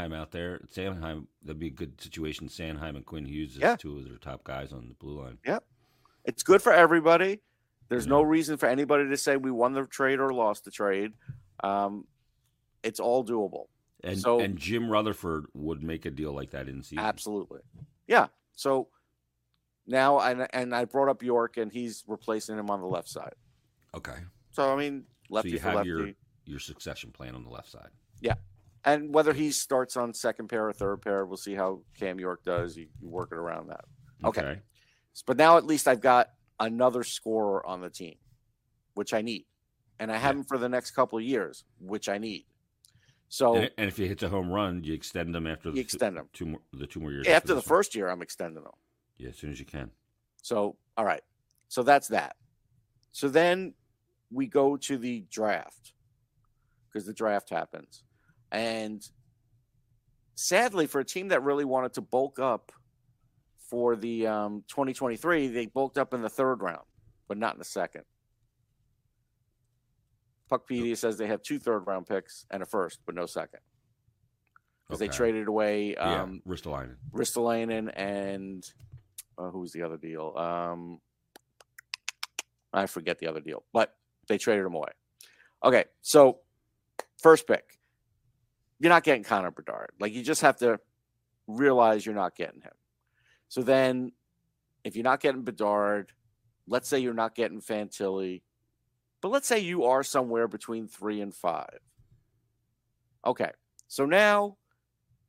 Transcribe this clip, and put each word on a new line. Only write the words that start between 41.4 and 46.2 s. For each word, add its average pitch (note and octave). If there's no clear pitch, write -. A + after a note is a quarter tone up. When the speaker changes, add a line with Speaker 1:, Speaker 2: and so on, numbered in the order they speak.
Speaker 2:
which G2+
I G2+
need. G#2+
So A#2+
Speaker 1:
And, A2+
and G#2
if F#2
he F#2+
hits G2
a F2+
home F2+
run, F2+
you D#2+
extend E2+
him D#2+
after D#2
Speaker 2:
You -
Speaker 1:
the C3
Speaker 2:
extend G2
him. C#2